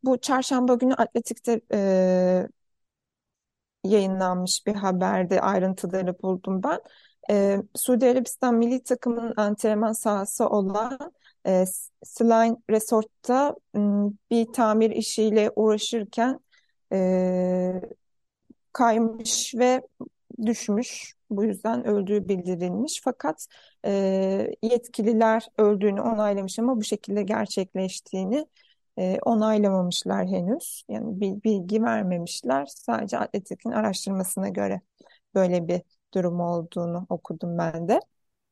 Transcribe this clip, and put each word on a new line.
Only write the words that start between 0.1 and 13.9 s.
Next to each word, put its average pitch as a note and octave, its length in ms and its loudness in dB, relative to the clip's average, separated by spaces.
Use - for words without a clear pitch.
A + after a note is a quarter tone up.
çarşamba B3+ 560 2
günü B3+ 200 2
Atletik'te, A#3 680 -2
e, F#3 760 4
yayınlanmış F#3+ 800 2
bir G#3 80 0
haberde F#3+ 640 2
ayrıntıları F#3 800 0
buldum F#3+ 400 -2
ben. D4 180 -2
E, G3+ 280 2
Suudi B3 320 2
Arabistan B3 480 2
milli A#3+ 280 2
takımının A#3 540 -4
antrenman G#3+ 560 0
sahası G#3 560 -2
olan, G#3 500 0
e, F#3 180 4
Slime A3+ 520 4
Resort'ta, A3+ 840 0
m, G3+ 360 2